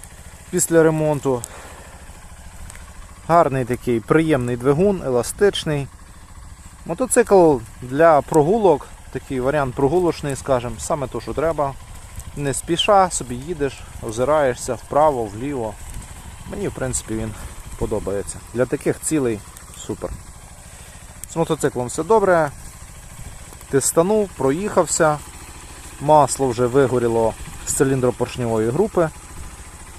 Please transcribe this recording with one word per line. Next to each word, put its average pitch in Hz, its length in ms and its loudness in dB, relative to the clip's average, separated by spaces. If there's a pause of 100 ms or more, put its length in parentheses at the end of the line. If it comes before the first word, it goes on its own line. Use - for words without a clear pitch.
(520)
після 165 320 4
ремонту. 151 600 2 (1800)
Гарний 147 380 4
такий, 120 340 0
приємний 139 580 2
двигун, 147 480 2
еластичний. 139 840 0 (960)
Мотоцикл 185 720 4 (240)
для 139 400 6
прогулок, 160 680 4 (240)
такий 131 280 -6
варіант 135 360 0
прогулочний, 147 600 0
скажем, 120 440 -2
саме 143 280 -4
то, 117 140 -8
що 113 120 -8
треба. 143 400 -2 (640)
Не 143 180 -2
спіша, 180 560 4
собі 123 260 -6
їдеш, 143 440 -6 (220)
озираєшся 127 720 0
вправо, 135 520 2
вліво. 110 500 -6 (720)
Мені, 196 180 -6
в - 60 -6
принципі, 123 400 -6
він 110 200 -6 (440)
подобається. 101 600 -4 (160)
Для 123 120 2
таких - 360 -4
цілей 123 380 -2 (380)
супер. - 320 -8 (1200)
З - 60 -10
мотоциклом 147 520 0
все 156 160 -4
добре. 180 480 4 (1160)
Тестанув, 185 600 2
проїхався. 156 920 2 (840)
Масло 143 460 6
вже 120 180 2
вигоріло 117 680 4 (340)
з - 60 -4
циліндропоршневої 123 960 0
групи. 165 400 2 (880)